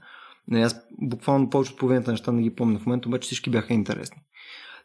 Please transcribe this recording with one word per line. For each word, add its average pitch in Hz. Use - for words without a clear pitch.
Нали, 117
аз 117
буквално 135
повече 135
от -
половината 123
неща 113
не 120
ги 113
помня 113
в 107
момента, 120
обаче 123
всички -
бяха 117
интересни. -